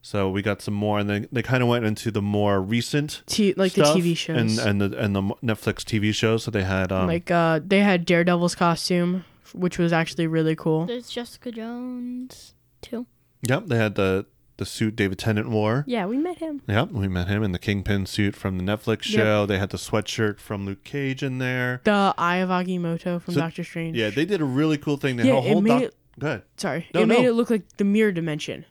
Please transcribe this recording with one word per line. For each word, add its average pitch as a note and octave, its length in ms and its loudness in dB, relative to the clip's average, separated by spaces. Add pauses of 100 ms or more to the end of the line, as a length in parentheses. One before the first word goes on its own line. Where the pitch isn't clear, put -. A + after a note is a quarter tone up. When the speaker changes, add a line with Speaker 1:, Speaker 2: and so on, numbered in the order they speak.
Speaker 1:
So G2 280 -2
we G2 120 0
got G2+ 200 -2
some G#2 120 -6
more, G#2 260 0
and G#2 100 -2
then G#2 220 -2
they B2 100 -2
kinda B2 240 2
went A#2+ 200 2
into G#2+ 260 -2
the G#2 100 0
more G#2 400 2
recent A#2 640 -2
Speaker 2:
T-, G3+ 320 2
like, F#3+ 160 2
the D#3 120 4
Speaker 1:
stuff D3 100 6
Speaker 2:
T F#3 60 4
V E3+ 80 2 (200)
Speaker 1:
and, A#2+ 220 2
Speaker 2:
shows. A2 140 0
Speaker 1:
and G2+ 160 2
the, G2+ 160 0
and G2+ 180 0
the G2 60 2 (220)
Netflix A2 400 -2
T - 160 -2
V G#2+ 120 2
shows. A2+ 320 2
So A2+ 80 -6
they G#2 120 0
had, F#2 280 0
um, F#2 160 2
Speaker 2:
Like, E3+ 240 -2
uh, E3 340 4
they G3 140 4
had F#3+ 260 4
Daredevil's F3 500 2
costume, F3 680 0 (280)
which F3+ 240 -2
was E3+ 140 2
actually E3 360 0
really D#3+ 280 2
cool. D#3+ 300 0
Speaker 3:
There's A#3+ 240 -8
Jessica A#3+ 420 -10 (380)
Jones, B3 640 -12 (280)
too. A#3+ 240 -10 (420)
Speaker 1:
Yep, E3+ 200 0
they A#2+ 100 2
had G#2+ 180 2
the, F#2+ 300 2 (320)
the G2+ 80 -6
suit A2 300 -2
David G2 240 0
Tennant A2 300 0
wore. A2 380 2
Speaker 2:
Yeah, A#3 180 -2
we A3+ 120 -2
met E4 220 -4
him. D4+ 280 -6
Speaker 1:
Yep, A#2+ 240 0
we G2+ 160 -2
met F2+ 200 -2
him G#2 160 0
in G2 80 0
the F2 80 -4
Kingpin G2 460 -2
suit G2+ 300 -2
from F#2+ 220 -4
the F#2 60 -4
Netflix G#2+ 480 -2
Speaker 2:
Yep. A2 120 2
Speaker 1:
show. G#2 220 4
They G2 140 0
had G2 100 -2
the F#2+ 80 -8
sweatshirt G#2+ 600 -2
from G2 260 -8
Luke G2 180 -8
Cage C3+ 400 -6
in C3 160 -4
there. B2+ 440 -2
Speaker 2:
The G3+ 340 2
Eye F3 200 0
of F#3 120 0
Agamotto F3 720 -2
from F3 120 -8
Speaker 1:
So, E3+ 60 0
Speaker 2:
Doctor E3 240 -6
Strange. E3 340 -6
Speaker 1:
yeah, G#2+ 120 0
they C#3 160 0
did F#3 160 -2
a D3 40 0
really D3 320 2
cool D3 200 -2
thing. C3 200 -2
They A#2 100 2
Speaker 2:
Yeah, C4 80 6
Speaker 1:
had C3 80 2
a - 40 0
Speaker 2:
it - 60 2
Speaker 1:
whole - 80 4
Speaker 2:
made G#3+ 80 4
Speaker 1:
doc- B3 140 4
Speaker 2:
it - 120 -6 (220)
Speaker 1:
Go C3+ 100 -4
ahead. B2 140 -4 (140)
Speaker 2:
Sorry. E3 380 -4
Speaker 1:
No, F3 80 4
Speaker 2:
It A3 60 6
made A#3+ 160 6
Speaker 1:
no. B3 60 6
Speaker 2:
it A#3 40 2
look A#3 160 2
like A3 260 -2
the G3+ 80 0
mirror G#3 300 4
dimension. D#3 580 -4